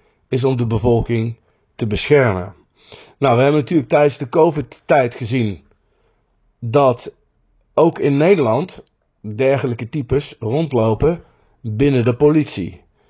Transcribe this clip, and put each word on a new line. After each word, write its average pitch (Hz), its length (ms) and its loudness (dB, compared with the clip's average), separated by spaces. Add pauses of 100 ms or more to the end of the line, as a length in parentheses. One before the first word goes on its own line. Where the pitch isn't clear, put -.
(280)
is 131 160 -4
om 135 120 0
de 120 100 -2
bevolking 117 720 -2 (380)
te - 120 -6
beschermen. 101 680 0 (640)
Nou, 127 180 2
we 127 60 4
hebben 147 180 2
natuurlijk 147 280 -2
tijdens 147 300 2
de 120 100 -8
covid-tijd 151 840 0
gezien 110 500 -4 (920)
dat 120 560 0 (600)
ook 160 240 2
in 139 180 0
Nederland 151 680 2 (360)
dergelijke 120 680 -2
types 147 500 -4
rondlopen 131 840 0 (360)
binnen 123 440 0
de 123 120 2
politie, 147 680 0 (280)